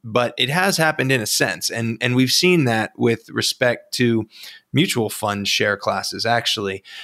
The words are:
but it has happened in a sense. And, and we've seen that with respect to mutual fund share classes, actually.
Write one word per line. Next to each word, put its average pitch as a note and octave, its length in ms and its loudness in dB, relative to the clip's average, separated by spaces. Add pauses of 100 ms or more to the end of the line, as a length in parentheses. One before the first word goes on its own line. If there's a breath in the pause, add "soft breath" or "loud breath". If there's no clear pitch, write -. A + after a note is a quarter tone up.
but A#2+ 340 -2
it B2+ 120 0
has F#3 280 0
happened D#3 360 0
in B2 80 2
a G#2 60 -4
sense. F#2+ 440 -2
And, A2+ 300 -4
and B2 160 0
we've B2+ 160 4
seen F3 320 4
that A2+ 320 0
with A#2 340 0
respect - 640 -2
to A2+ 320 2 (460 loud breath)
mutual B2+ 360 0
fund G2+ 380 -4
share G#2 300 0
classes, G2 500 -4
actually. G#2+ 560 -2 (220 loud breath)